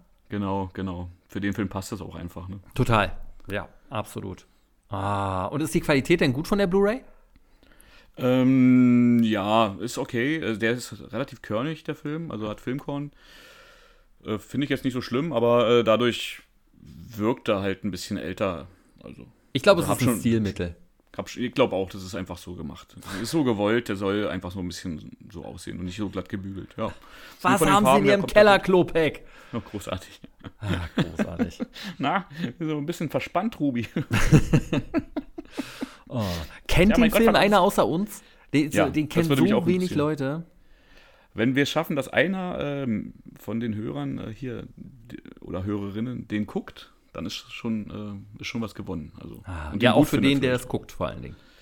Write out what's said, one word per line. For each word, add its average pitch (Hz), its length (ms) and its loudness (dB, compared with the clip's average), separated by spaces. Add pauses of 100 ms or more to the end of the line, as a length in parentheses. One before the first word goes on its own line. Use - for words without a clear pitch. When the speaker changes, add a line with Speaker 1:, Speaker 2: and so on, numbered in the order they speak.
(300)
Speaker 1:
Genau, 98 420 -4
genau. 90 380 -8 (180)
Für 101 120 -8
den 101 120 -2
Film 98 160 -2
passt 95 240 -8
das 98 80 -10
auch 98 140 -14
einfach, 87 340 -12
ne? 95 120 -12 (140)
Speaker 2:
Total. 113 380 2 (380)
Ja, 98 180 -6 (220)
absolut. 101 560 -10 (420)
Ah, 98 580 -4
und 143 140 -4
ist 156 140 -4
die 170 60 4
Qualität 165 400 2
denn 147 120 2
gut 143 140 -4
von 202 120 0
der 196 100 2
Blu-ray? 202 340 2 (1160)
Speaker 1:
Ähm, 127 1080 6
ja, 107 560 2
ist 123 180 -6
okay. 135 460 -2
Also 107 160 -4
der 113 140 2
ist 107 380 -14
relativ 123 300 -8
körnig, 139 400 -4
der 151 140 -8
Film, 156 340 -8
also 107 180 -6
hat 104 120 -8
Filmkorn. 143 500 -6 (1120)
Äh, 107 140 -4
finde 131 280 -4
ich 135 40 -2
jetzt 131 140 -2
nicht 131 100 0
so 127 60 -4
schlimm, 143 320 -2
aber, 120 380 4
äh, 120 140 6
dadurch 110 580 2 (400)
wirkt 110 680 -4
er 101 120 2
halt 98 240 -4
ein 104 60 -2
bisschen 92 260 -8
älter. 87 500 -6 (360)
Also, - 240 -18 (260)
Speaker 2:
Ich 127 100 -2
glaube, 196 180 6
Speaker 1:
also 98 120 2
Speaker 2:
es 101 60 0
ist 123 80 2
Speaker 1:
hab - 20 6
Speaker 2:
ein 120 60 4
Speaker 1:
schon 101 60 -6
Speaker 2:
Stilmittel. 101 560 0 (400)
Speaker 1:
hab 98 120 -8
sch-, - 120 -14
ich 123 120 -4
glaube 110 240 2
auch, 92 140 -2
das 98 120 -12
ist 92 120 -12
einfach 90 240 -8
so - 160 -14
gemacht. - 460 -14
Das 95 220 -10
ist 117 80 -6
so 156 140 2
gewollt, 107 440 2
der 104 80 -4
soll 101 320 -2
einfach 87 220 -6
so 95 100 -8
ein 90 80 -6
bisschen - 480 -10 (140)
so - 140 -14
aussehen 85 340 -12
und 90 80 -8
nicht 90 120 -8
so 104 100 -4
glatt 92 220 -8
gebügelt, 98 480 -10
ja. 107 140 -6 (500)
Speaker 2:
Was 190 160 4
Speaker 1:
Von - 100 4
den 196 60 6
Speaker 2:
haben 208 100 4
Sie - 60 4
Speaker 1:
Farben 139 100 8
Speaker 2:
in 147 40 2
Speaker 1:
her 208 100 6
Speaker 2:
Ihrem 196 80 2
Speaker 1:
kommt - 100 -6
Speaker 2:
Keller, 208 260 8
Speaker 1:
das 185 60 -4
Speaker 2:
Klopek? 165 600 2 (280)
Speaker 1:
Ja, 120 80 -4
großartig. - 600 -10 (380)
Speaker 2:
Ah, 107 80 -10 (300)
großartig. 87 600 -4 (220)
Speaker 1:
<laughs> 190 180 -12
Na, 170 280 -2 (320)
so 156 200 -4
ein 143 80 -6
bisschen 160 220 -6
verspannt, 175 520 -4
Ruby. 120 320 -2
<laughs> - 40 -4 (2250)
Speaker 2:
Oh. 117 120 -2 (420)
Kennt 156 260 6
Speaker 1:
Ja, - 60 4
mein 240 100 8
Speaker 2:
den - 40 2
Speaker 1:
Gott, - 60 4
Speaker 2:
Film 226 80 6
Speaker 1:
verdammt. 156 100 6
Speaker 2:
einer 196 240 6
außer 185 260 4
uns? 170 360 -2 (300)
Den, 147 200 2
Speaker 1:
Ja, 95 160 4
Speaker 2:
den 151 200 0
Speaker 1:
das - 60 -8
Speaker 2:
kennen 170 140 2
Speaker 1:
würde 139 140 4
mich 196 100 4
Speaker 2:
so 214 60 4
Speaker 1:
auch 175 80 0
Speaker 2:
wenig 180 260 2
Speaker 1:
interessieren. - 60 -2 (420)
Speaker 2:
Leute. 165 40 -10 (880)
Speaker 1:
Wenn 123 200 2
wir 139 120 4
schaffen, 160 300 -2
dass 135 120 -4
einer, 180 520 0
ähm, 139 540 -4 (240)
von 110 220 -6
den 117 160 -4
Hörern, 139 420 -6
äh, 110 160 -10
hier, 117 300 -10 (120)
d-, - 460 -18 (180)
oder 87 240 -8
Hörerinnen 104 640 -6
den 104 180 -2
guckt, - 460 -10 (200)
dann 80 140 -10
ist - 260 -12
schon, 104 720 -8 (140)
äh, - 20 -16
ist - 80 -10
schon 117 140 -6
was 104 120 -8
gewonnen. 87 460 -10
Also, - 240 -16
Speaker 2:
Ah, - 280 -10
Speaker 1:
und 101 100 -2
Speaker 2:
ja, 220 80 6
Speaker 1:
den - 40 4
Speaker 2:
auch - 60 6
Speaker 1:
gut 151 80 6
Speaker 2:
für 160 80 0
Speaker 1:
findet 135 160 4
Speaker 2:
den, 139 80 2
der 131 100 2
Speaker 1:
vielleicht. 123 140 0
Speaker 2:
es - 40 -16
guckt, - 240 -6
vor 87 160 -6
allen 62 140 -10
Dingen. 64 140 -14 (260)